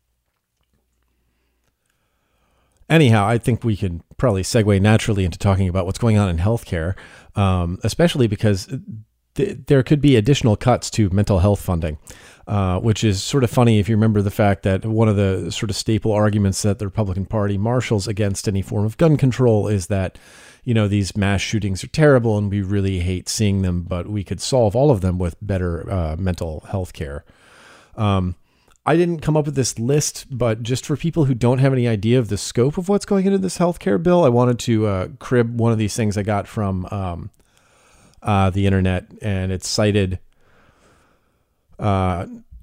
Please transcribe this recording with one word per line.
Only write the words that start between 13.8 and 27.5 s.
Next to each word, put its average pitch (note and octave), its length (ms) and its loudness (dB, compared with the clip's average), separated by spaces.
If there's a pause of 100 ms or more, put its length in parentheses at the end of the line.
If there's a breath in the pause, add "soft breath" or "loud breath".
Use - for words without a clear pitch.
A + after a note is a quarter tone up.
you A2+ 80 2
remember G#2 260 2
the G2 80 0
fact G2+ 320 0
that F#2+ 240 0
one A2 220 2
of G2+ 80 2
the F#2+ 360 0
sort - 160 -6
of G2+ 80 -4
staple A2 360 -2
arguments G#2 500 2
that G2+ 160 0
the G#2 80 -6
Republican F#2+ 400 -4
Party G2+ 320 -2
marshals A2+ 500 -2
against G2+ 400 -4
any G2 140 -2
form G#2+ 240 -4
of A2 100 -6
gun D#3 220 4
control A#2 500 2
is G2+ 200 -2
that, F#2+ 300 -4 (460 loud breath)
you A#2+ 100 0
know, G#2+ 120 2
these G2+ 300 0
mass G2 240 0
shootings G2 420 -4
are - 60 -12
terrible B2+ 480 4
and G#2 140 -2
we G2+ 100 -2
really F#2+ 400 -2
hate F2+ 260 -4
seeing G2 360 0
them, F2+ 220 -2
but F2 220 -6
we G#2 160 -6
could F2 180 -8
solve A2+ 360 0
all C#3+ 140 4
of G#2 100 2
them F2+ 180 0
with F2 220 -2
better, F2+ 500 -4
uh, E2 280 -2
mental F2 500 -6
health F#2 240 -6
care. C#2+ 320 -10 (720 loud breath)